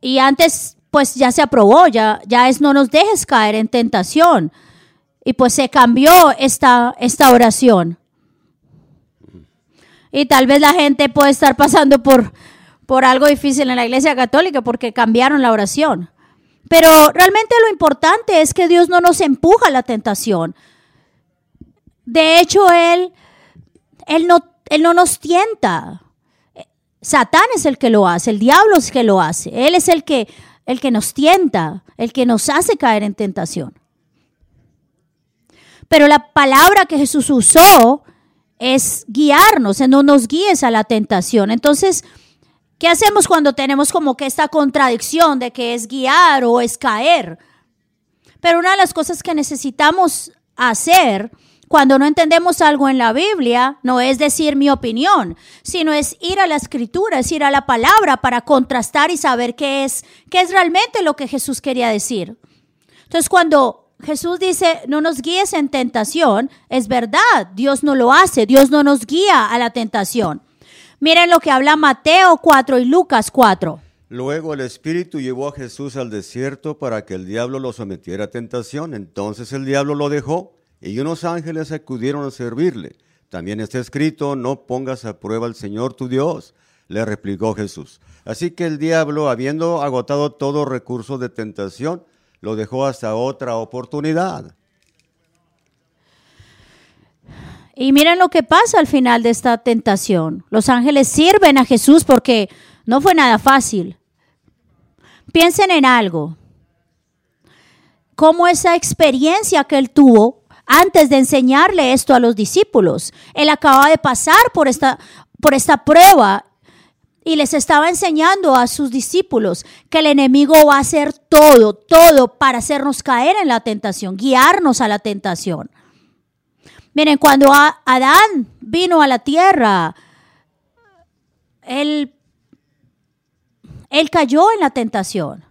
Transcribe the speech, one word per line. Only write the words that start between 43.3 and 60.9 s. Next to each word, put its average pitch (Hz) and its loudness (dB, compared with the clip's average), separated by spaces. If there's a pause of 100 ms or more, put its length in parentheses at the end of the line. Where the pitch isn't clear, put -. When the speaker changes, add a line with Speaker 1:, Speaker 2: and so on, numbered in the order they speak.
Speaker 1:
tenemos 277 -2
como 294 -2
que 285 -8
esta 294 -4
contradicción 285 0
de 247 -8
que 240 -6
es 226 -10
guiar 269 2
o 240 0
es 233 -6
caer? 226 -2 (1040)
Pero 339 2
una 359 0
de 392 0
las 370 0
cosas 330 -8
que 349 -8
necesitamos 302 -4 (240)
hacer 240 0 (380)
cuando 269 4
no 285 2
entendemos 330 0
algo 294 2
en 262 -2
la 233 0
Biblia 269 -2
no 254 -2
es 262 -2
decir 294 -2
mi 285 0
opinión, 254 -2 (260)
sino 311 -6
es 294 -6
ir 370 -6
a 381 2
la 311 -4
Escritura, 302 -6
es 254 -6
ir 311 -4
a 277 0
la 277 -4
palabra 277 0
para 247 -4
contrastar 269 -2
y 330 -6
saber 240 -4
qué 277 -6
es, - -10 (260)
qué 370 0
es 359 -2
realmente 381 -2